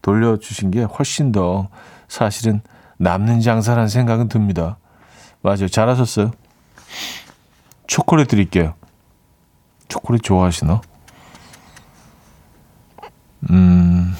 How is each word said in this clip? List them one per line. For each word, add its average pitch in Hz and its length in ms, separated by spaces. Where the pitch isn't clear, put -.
돌려주신 107 720
게 117 120
훨씬 135 480
더 95 360
사실은 110 540
남는 104 440
장사라는 113 480
생각은 117 400
듭니다. 98 480
맞아요. 98 260
잘하셨어요. 113 640
초콜릿 151 420
드릴게요. 90 460
초콜릿 - 360
좋아하시나? 90 580
음, 90 720